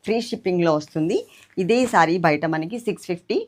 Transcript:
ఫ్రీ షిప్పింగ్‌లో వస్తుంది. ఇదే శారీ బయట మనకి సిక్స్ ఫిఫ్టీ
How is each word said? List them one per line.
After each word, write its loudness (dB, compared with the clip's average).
ఫ్రీ -2
షిప్పింగ్‌లో 0
వస్తుంది. -2
ఇదే 2
శారీ 2
బయట 2
మనకి -4
సిక్స్ -8
ఫిఫ్టీ -4